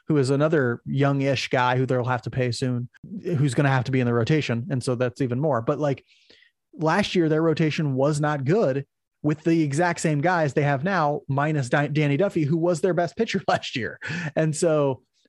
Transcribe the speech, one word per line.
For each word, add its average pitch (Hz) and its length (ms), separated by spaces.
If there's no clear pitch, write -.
who 156 80
is 135 140
another 139 540
young-ish 139 600
guy 127 300
who 131 80
they'll 127 180
have 123 200
to 123 60
pay 123 220
soon, 123 380
who's 143 300
gonna 143 160
have 127 160
to 135 80
be 127 80
in 123 40
the 120 80
rotation. 120 560
And 127 140
so 127 120
that's 123 260
even 123 180
more. 139 220
But, 131 180
like, 143 240
last 190 420
year, 165 140
their 156 120
rotation 156 540
was 147 240
not 147 240
good 139 420
with 151 220
the 165 180
exact 165 380
same 151 180
guys 160 340
they 151 100
have 139 200
now, 156 460
minus 143 400
Di-, 147 180
Danny 147 300
Duffy, 180 260
who 151 140
was 170 240
their 185 120
best 170 220
pitcher 214 300
<laughs> - 20
last - 300
year. 107 200
And 160 180
so 151 500